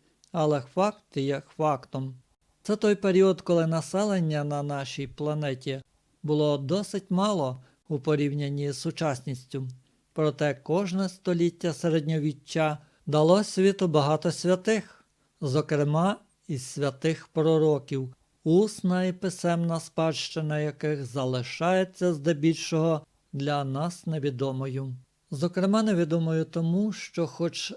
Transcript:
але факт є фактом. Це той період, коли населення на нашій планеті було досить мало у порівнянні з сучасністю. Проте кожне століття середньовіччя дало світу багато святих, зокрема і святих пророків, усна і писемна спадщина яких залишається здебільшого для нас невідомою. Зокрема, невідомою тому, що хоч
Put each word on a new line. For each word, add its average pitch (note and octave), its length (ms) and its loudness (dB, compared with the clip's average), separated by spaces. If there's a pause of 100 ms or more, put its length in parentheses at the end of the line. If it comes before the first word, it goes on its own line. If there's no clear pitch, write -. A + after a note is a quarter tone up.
(320)
але D3+ 280 2
факт - 560 -2
є C#3 260 -2 (140)
фактом. C3+ 600 -2 (460)
Це G#3 140 -2
той G#3 180 2
період, F#3+ 460 4
коли E3 260 2
населення E3 760 0
на D3 180 -4
нашій C#3 440 -6
планеті C#3 760 -4 (400)
було D3+ 360 2
досить F#3+ 520 -4
мало F3+ 520 0 (260)
у D3+ 100 -2
порівнянні C#3+ 720 0
з C3+ 60 -10
сучасністю. C3+ 920 -4 (440)
Проте D3 420 0
кожне F#3 540 -2
століття F3 640 0
середньовіччя D#3 1040 0 (280)
дало D#3+ 380 6
світу F#3+ 440 2
багато D3+ 440 2
святих, F#3 720 -2 (360)
зокрема D3+ 760 2 (320)
і C#3+ 100 -6
святих C#3+ 680 -4
пророків, C#3+ 840 2 (300)
усна F3+ 600 2
і F#3 80 0
писемна E3+ 680 -2
спадщина D#3 800 -4
яких D3+ 460 -4
залишається D#3+ 1080 0
здебільшого D#3 880 0 (300)
для C#3+ 320 -2
нас D3 420 -4
невідомою. C3+ 880 -4 (340)
Зокрема, F3+ 520 0
невідомою E3 640 2
тому, E3+ 480 0
що - 340 -6
хоч E3 500 -6